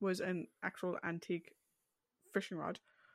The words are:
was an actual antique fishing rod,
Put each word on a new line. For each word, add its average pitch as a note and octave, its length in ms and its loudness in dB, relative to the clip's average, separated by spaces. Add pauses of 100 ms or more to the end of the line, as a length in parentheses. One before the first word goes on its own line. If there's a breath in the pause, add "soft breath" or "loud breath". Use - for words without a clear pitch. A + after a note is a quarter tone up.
was F#3+ 180 2
an E3+ 280 0 (140)
actual - 440 0
antique E3+ 500 -2 (760)
fishing G3 240 0
rod, D#3+ 240 -2 (340 soft breath)